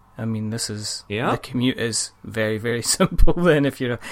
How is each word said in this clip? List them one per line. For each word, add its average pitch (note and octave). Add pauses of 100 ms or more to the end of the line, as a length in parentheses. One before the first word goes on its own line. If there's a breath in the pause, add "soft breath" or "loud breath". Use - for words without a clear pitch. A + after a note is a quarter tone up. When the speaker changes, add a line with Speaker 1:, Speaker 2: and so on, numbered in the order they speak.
(180)
Speaker 1:
I A#2
mean, A2
this A2+
is, G#2
Speaker 2:
Yeah. B2
Speaker 1:
the -
commute B2+
is A2+ (120)
very, G#2+
very A#2
<laughs> -
simple F3
then D#3
if C3
you're, B2 (140 loud breath)